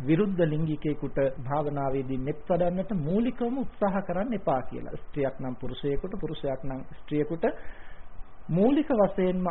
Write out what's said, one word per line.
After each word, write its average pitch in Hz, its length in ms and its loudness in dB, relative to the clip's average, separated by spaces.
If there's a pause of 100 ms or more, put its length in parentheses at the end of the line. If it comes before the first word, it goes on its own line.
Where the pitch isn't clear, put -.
විරුද්ධ 175 420 2
ලිංගිකයෙකුට 151 760 0 (220)
භාවනාවේදී 139 800 0
මෙත් 131 260 -2
වඩන්නට 180 540 2
මූලිකවම 233 600 0
උත්සාහ 202 440 0
කරන්න 196 320 -2
එපා 147 280 2
කියලා. 120 360 -4
ස්ත්‍රියක් 135 400 -2
නම් 127 180 -4
පුරුෂයෙකුට, 139 600 -2
පුරුෂයෙක් 147 480 -4
නම් 180 180 -2 (100)
ස්ත්‍රියකට 151 540 -2 (1000)
මූලික 254 440 4
වශයෙන්ම 185 600 4